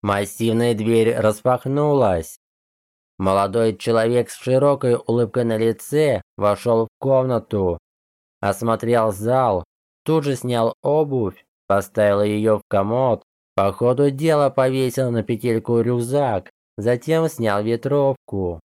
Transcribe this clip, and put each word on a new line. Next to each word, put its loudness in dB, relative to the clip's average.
Массивная 0
дверь 2
распахнулась. 0
Молодой 0
человек 0
с -14
широкой 2
улыбкой -2
на 0
лице 0
вошел 0
в -14
комнату, 0
осмотрел 0
зал, 0
тут 0
же -2
снял -2
обувь, -2
поставил 2
ее 2
в -14
комод, 0
по 0
ходу 2
дела 0
повесил 0
на 0
петельку -2
рюкзак, -2
затем 0
снял -2
ветровку. -2